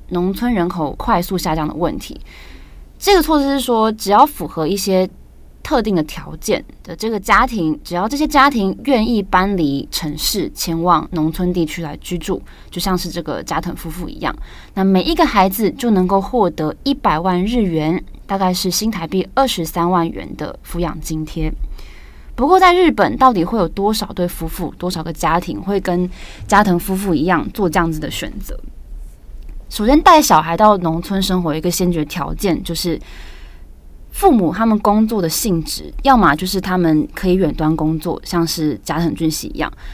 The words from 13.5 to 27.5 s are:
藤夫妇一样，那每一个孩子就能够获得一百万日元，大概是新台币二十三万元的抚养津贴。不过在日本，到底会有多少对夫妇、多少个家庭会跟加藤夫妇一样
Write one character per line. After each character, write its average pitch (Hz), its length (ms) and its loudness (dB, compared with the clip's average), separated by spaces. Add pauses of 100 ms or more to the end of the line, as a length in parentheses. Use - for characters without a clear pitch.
藤 175 140 -6
夫 - 140 -10
妇 180 200 -10
一 - 100 -14
样， - 160 -4 (380)
那 190 100 0
每 190 200 4
一 330 120 0
个 349 100 4
孩 202 220 4
子 196 240 0
就 240 200 -2
能 185 160 4
够 196 120 2
获 196 300 2
得 151 340 -2
一 277 100 -2
百 165 260 0
万 180 260 2
日 240 160 0
元， 165 420 0 (220)
大 196 120 -2
概 185 160 2
是 180 180 -2
新 214 180 -2
台 170 180 -6
币 185 180 -2 (100)
二 180 120 4
十 170 160 -4
三 170 260 -2
万 170 200 2
元 - 260 -10
的 - 320 -10
抚 170 120 -6
养 165 200 -4
津 156 240 -6
贴。 156 300 -4 (800)
不 247 140 0
过 370 120 6
在 359 140 8
日 349 160 6
本， 190 280 2
到 254 140 6
底 180 140 0
会 220 140 -2
有 170 80 2
多 196 260 0
少 214 200 -4
对 175 140 -2
夫 165 200 -8
妇、 - 300 -6
多 175 120 -6
少 170 140 -4
个 160 100 -6
家 165 260 0
庭 160 220 -6
会 196 180 -2
跟 180 300 0 (380)
加 202 160 4
藤 185 160 4
夫 185 160 -4
妇 190 180 0
一 147 120 2
样 175 260 2